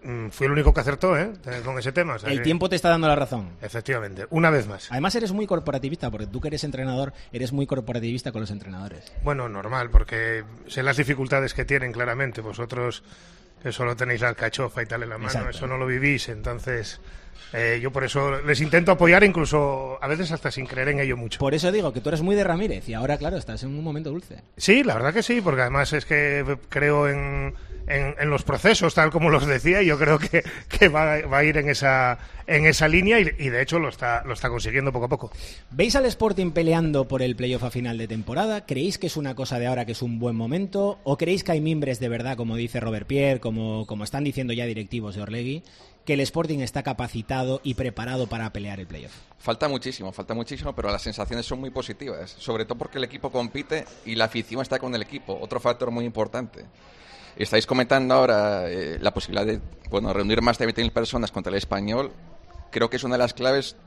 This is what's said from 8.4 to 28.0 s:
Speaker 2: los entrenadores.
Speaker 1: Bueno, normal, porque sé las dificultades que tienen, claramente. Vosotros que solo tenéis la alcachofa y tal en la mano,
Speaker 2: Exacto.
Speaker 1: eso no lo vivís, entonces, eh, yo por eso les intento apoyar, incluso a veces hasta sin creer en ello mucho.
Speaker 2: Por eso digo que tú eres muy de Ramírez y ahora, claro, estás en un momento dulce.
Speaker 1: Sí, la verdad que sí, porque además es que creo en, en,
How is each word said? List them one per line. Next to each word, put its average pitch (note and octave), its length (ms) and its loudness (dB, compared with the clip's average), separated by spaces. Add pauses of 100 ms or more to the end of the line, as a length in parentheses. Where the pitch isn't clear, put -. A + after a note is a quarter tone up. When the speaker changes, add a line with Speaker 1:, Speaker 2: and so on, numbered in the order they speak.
Speaker 2:
los G#2 100 -6
entrenadores. G2 600 -12 (120)
Speaker 1:
Bueno, C3+ 260 -2
normal, A2+ 400 -4
porque A2+ 560 4 (220)
sé - 160 -4
las C3+ 120 2
dificultades C3+ 580 0
que B2+ 120 -2
tienen, C3 260 0
claramente. B2 480 -2
Vosotros A#2 640 -6 (580)
que B2+ 120 -6
solo A#2+ 240 -2
tenéis B2 240 0
la B2 80 4
alcachofa A#2 540 -4
y - 20 -4
tal A#2 180 -6
en A2+ 60 -8
la A2 80 -10
mano, A#2 100 -6
Speaker 2:
Exacto. B2+ 220 -2
Speaker 1:
eso - 180 -8
no C3 100 -4
lo C3 100 -2
vivís, C3 420 0
entonces, A#2 720 -6 (500)
eh, A#2 300 2
yo C3 100 -2
por C3 120 -2
eso C#3 400 0
les D3 180 2
intento E3 300 6
apoyar, F3 320 8
incluso C#3+ 800 2
a C3+ 40 -2
veces D#3 240 -2
hasta D3+ 200 -4
sin C3 160 -6
creer C3 220 -2
en C#3+ 100 0
ello C3 180 0
mucho. A#2 220 -8
Speaker 2:
Por C#3 160 2
eso F3 160 2
digo F#3+ 200 2
que B2+ 80 -4
tú C3 100 -2
eres D#3 120 0
muy F#3+ 140 2
de G3+ 80 4
Ramírez F3 440 -2
y A2+ 60 -6
ahora, C3 240 0
claro, E3+ 200 -4
estás A2+ 260 -8
en C3 60 -6
un D3 140 -6
momento D#3 280 -6
dulce. - 320 -10 (120)
Speaker 1:
Sí, B3 280 6
la G#3 100 2
verdad B2+ 220 0
que A3+ 80 2
sí, A#3+ 180 0
porque D3 200 2
además C3 320 2
es D3 120 0
que C#3+ 540 2 (100)
creo D3 400 4
en, C#3 460 -2 (320)
en, C#3 320 0